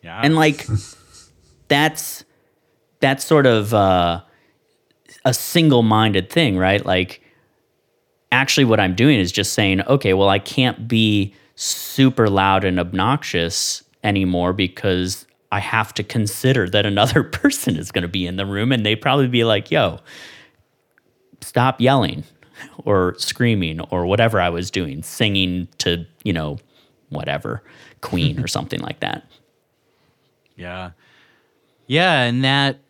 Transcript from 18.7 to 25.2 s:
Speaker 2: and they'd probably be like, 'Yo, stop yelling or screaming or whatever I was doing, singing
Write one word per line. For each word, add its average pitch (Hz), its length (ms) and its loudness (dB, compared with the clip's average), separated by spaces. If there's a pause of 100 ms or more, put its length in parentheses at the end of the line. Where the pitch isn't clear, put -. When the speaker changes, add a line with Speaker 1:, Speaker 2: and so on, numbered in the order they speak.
Speaker 2:
and 113 120 -2
they'd 107 160 0
probably 135 260 2
be 123 180 2
like, 104 260 0
'Yo, 101 280 0 (1400)
stop 127 400 -2
yelling 120 420 2 (600)
or 92 320 0
screaming 92 640 -2 (120)
or 90 140 -2
whatever 104 360 2
I 87 80 2
was 85 220 -6
doing, 76 320 -6
singing 92 640 -2 (120)